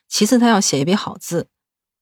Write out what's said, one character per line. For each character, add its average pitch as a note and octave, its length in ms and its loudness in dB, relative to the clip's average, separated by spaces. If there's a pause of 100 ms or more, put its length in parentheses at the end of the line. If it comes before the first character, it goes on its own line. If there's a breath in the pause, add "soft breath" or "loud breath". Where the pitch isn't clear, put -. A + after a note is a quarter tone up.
其 - 160 0
次 B3 140 2
他 A#3+ 80 4
要 A3 120 4
写 D#3+ 200 -2
一 C#3+ 60 -2
笔 F3 100 0
好 - 240 -6
字。 - 280 -8 (540)